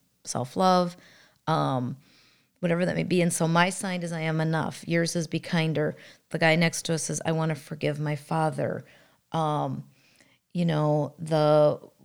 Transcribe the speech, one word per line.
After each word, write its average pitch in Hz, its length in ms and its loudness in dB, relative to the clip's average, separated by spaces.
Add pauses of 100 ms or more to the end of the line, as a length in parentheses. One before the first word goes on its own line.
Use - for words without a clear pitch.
(220)
self-love, 180 720 0 (520)
um, 139 480 0 (640)
whatever 175 260 0
that 165 80 -2
may 165 80 -2
be. 175 180 2
And 170 120 2
so 165 160 0
my 170 200 4
sign 180 360 -6
is, 165 80 -6
"I 165 80 -6
am 160 200 0
enough." 160 460 -2
Yours 165 300 0
is, 165 100 -2
"Be 170 140 -4
kinder." 151 560 -2 (340)
The 156 80 -6
guy 160 160 4
next 170 280 2
to 170 120 -2
us 156 80 -2
says, 147 240 -6
"I 165 60 0
wanna 160 240 -2
forgive 147 420 -6
my 151 160 -2
father." 143 680 -4 (480)
Um, 151 520 -2 (680)
you 175 120 -2
know, 151 540 0
the 151 640 4 (240)